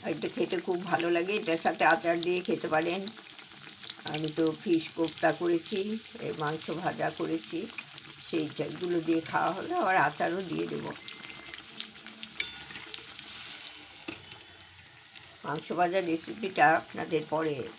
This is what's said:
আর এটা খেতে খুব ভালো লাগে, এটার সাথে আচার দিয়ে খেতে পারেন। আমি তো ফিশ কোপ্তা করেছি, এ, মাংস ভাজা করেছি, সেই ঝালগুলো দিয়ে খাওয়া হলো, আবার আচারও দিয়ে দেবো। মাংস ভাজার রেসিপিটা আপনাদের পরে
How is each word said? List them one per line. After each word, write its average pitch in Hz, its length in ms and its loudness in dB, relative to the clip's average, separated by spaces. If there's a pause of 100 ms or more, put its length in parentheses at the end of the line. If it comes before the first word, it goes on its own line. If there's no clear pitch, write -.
আর - 80 0
এটা 156 160 -2
খেতে - 340 0
খুব 180 220 0
ভালো 170 280 2
লাগে, 175 220 4
এটার 214 240 2
সাথে - 280 4
আচার 170 360 6
দিয়ে 180 200 4
খেতে 175 260 0
পারেন। 170 380 4 (1000)
আমি 151 300 0
তো 160 160 4
ফিশ 160 320 4 (120)
কোপ্তা 165 360 2
করেছি, 180 680 0 (200)
এ, 143 180 -4
মাংস 156 340 -2
ভাজা 156 380 -2
করেছি, 165 580 -4 (640)
সেই 156 260 0
ঝালগুলো 175 440 -2
দিয়ে 160 200 2
খাওয়া 165 300 2
হলো, 196 240 -2
আবার 202 220 4
আচারও 170 440 2
দিয়ে 165 260 -2
দেবো। 147 240 -4 (4000)
মাংস - 280 -4
ভাজার 175 340 4
রেসিপিটা 165 680 4
আপনাদের - 540 0
পরে 151 340 0 (160)